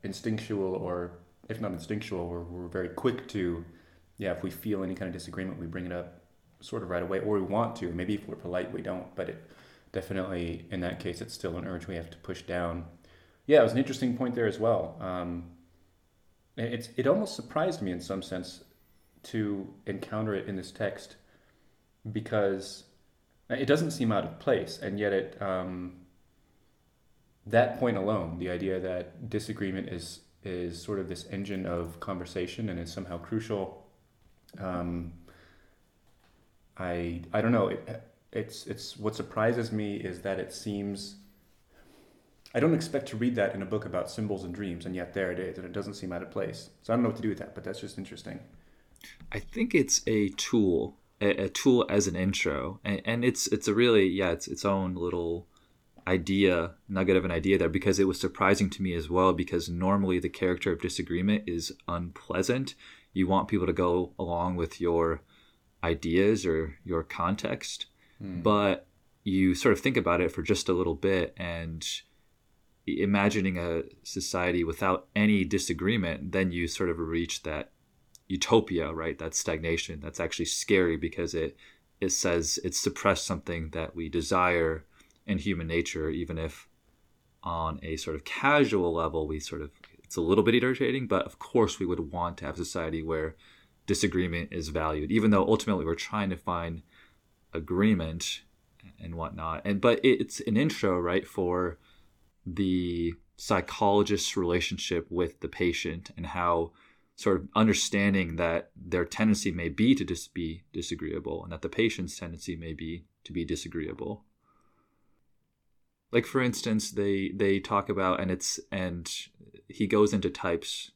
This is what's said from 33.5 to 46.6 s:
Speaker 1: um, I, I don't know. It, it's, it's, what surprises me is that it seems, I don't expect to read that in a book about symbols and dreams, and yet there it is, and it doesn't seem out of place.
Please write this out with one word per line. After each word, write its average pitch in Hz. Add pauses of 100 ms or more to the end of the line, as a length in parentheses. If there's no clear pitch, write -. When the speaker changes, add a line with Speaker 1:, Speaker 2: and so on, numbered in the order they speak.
Speaker 1:
um, 87 (1700)
I, 87 (140)
I 107
don't 117
know. 107
It, - (220)
it's, -
it's, -
what 110
surprises 113
me 104
is 90
that 95
it -
seems, 101 (1400)
I 117
don't 160
expect -
to 107
read 120
that 98
in 98
a 95
book 104
about 90
symbols 101
and 90
dreams, 87
and 92
yet 90
there 92
it 87
is, 92
and 92
it 90
doesn't 101
seem 90
out 87
of 95
place. - (120)